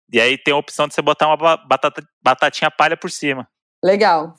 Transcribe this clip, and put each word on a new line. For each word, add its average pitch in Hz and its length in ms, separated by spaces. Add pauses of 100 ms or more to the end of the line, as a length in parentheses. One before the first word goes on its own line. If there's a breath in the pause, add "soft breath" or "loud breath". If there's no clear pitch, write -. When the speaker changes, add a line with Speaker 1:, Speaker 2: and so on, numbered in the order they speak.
(120)
Speaker 1:
e 117 80
aí 127 180
tem 147 160
a 143 40
opção 147 300
de 143 80
você 160 60
botar 151 260
uma 156 100
ba-, 160 200
batata, 143 460 (180)
batatinha 147 500
palha 160 260
por 180 140
cima. 135 360 (360)
Speaker 2:
Legal. 180 560